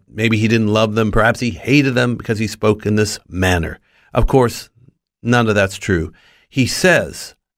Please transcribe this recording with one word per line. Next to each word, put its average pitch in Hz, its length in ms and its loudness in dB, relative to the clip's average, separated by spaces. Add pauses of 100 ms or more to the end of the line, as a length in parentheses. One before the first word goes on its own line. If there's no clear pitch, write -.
maybe 110 320 -2
he 110 80 0
didn't 113 220 2
love 107 260 0
them. 110 160 0
Perhaps 113 300 2
he 120 100 -2
hated 131 440 0
them 123 200 0
because 107 240 -4
he 113 80 -2
spoke 107 400 -2
in 104 80 0
this 107 240 -2 (100)
manner. 90 520 -2 (340)
Of 117 140 2
course, 123 420 0 (500)
none 120 280 0
of 104 80 2
that's 98 220 0
true. 82 340 -2 (360)
He 127 180 0
says, 127 680 -2 (240)